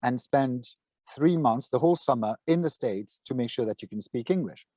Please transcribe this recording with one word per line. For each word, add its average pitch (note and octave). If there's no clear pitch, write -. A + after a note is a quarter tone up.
and B2
spend B2+
three E3
months, C3
the B2+
whole E3+
summer A2+
in E3
the E3
States G#2
to -
make B2
sure A#2+
that G#2+
you G2
can G#2
speak A#2+
English. E3